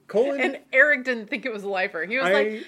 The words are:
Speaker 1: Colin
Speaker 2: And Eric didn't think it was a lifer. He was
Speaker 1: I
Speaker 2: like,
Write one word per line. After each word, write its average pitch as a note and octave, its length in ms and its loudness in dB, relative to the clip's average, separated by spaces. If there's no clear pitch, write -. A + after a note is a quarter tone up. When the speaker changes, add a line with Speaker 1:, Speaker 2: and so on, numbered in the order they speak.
Speaker 1:
Colin C#4 320 0
Speaker 2:
And C4 200 -2
Eric C#4 320 4
didn't A#3 240 -4
think A#3 180 -6
it B3+ 60 -6
was G3+ 120 -10
a G3 40 -8
lifer. F#3+ 380 -2
He A3 120 -4
was C4 100 0
Speaker 1:
I F#3 60 4
Speaker 2:
like, G#3+ 340 0